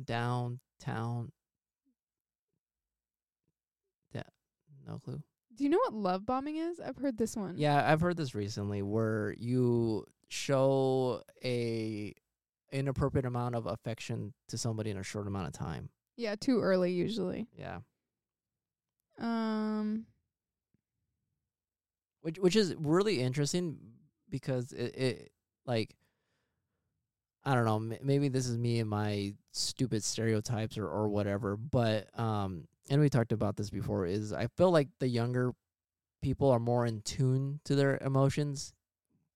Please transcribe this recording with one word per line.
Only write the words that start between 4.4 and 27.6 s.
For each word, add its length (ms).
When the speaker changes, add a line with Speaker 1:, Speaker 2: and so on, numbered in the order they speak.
Speaker 1:
no 120
clue. 220
Speaker 2:
Do 80
you 60
know 100
what 140
love 320
bombing 320
is? 220
I've 180
heard 200
this 180
one. 220
Speaker 1:
Yeah, 340
I've 100
heard 160
this 180
recently 460
where 560
you 680
show 920
a 680
inappropriate 540
amount 300
of 100
affection 680
to 100
somebody 340
in 60
a 60
short 240
amount 200
of 60
time. 360
Speaker 2:
Yeah, 180
too 260
early 300
usually. 560
Speaker 1:
Yeah. 220
Speaker 2:
Um. 840
Speaker 1:
Which, 180
which 160
is 220
really 440
interesting 560
because 420
it, 240
it, 360
like, 300
I 120
don't 100